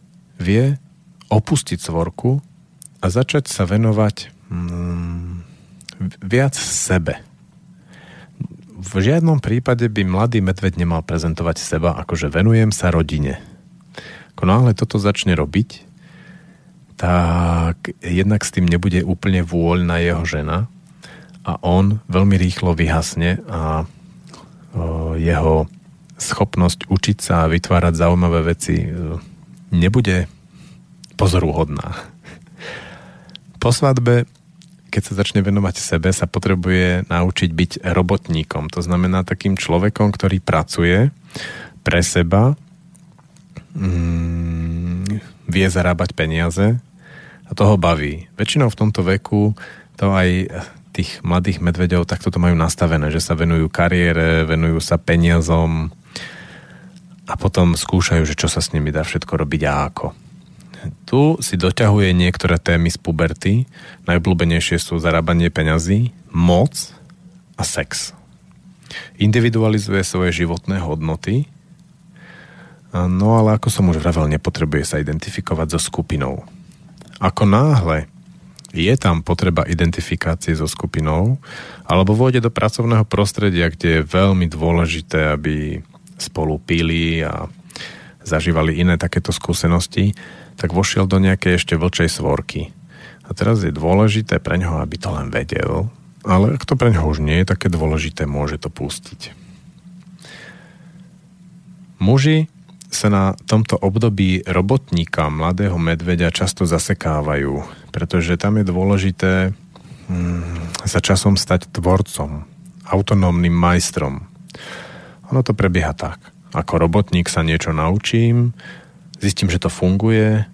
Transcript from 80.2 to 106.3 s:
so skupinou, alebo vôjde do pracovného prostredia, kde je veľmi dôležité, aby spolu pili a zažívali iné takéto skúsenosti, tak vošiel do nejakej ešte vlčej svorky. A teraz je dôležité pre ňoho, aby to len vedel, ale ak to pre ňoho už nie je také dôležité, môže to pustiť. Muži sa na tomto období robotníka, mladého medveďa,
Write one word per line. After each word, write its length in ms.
so 80
skupinou, 720
alebo 320
vôjde 240
do 100
pracovného 540
prostredia, 640
kde 320
je 80
veľmi 400
dôležité, 880
aby 480
spolu 400
pili 640
a 280
zažívali 560
iné 160
takéto 320
skúsenosti, 880
tak 180
vošiel 360
do 100
nejakej 400
ešte 180
vlčej 320
svorky. 640
A 80
teraz 320
je 80
dôležité 720
pre 160
ňoho, 240
aby 160
to 120
len 200
vedel, 560
ale 320
ak 120
to 80
pre 160
ňoho 200
už 120
nie 200
je 60
také 220
dôležité, 560
môže 320
to 120
pustiť. 640
Muži 480
sa 160
na 140
tomto 300
období 640
robotníka, 840
mladého 480
medveďa, 560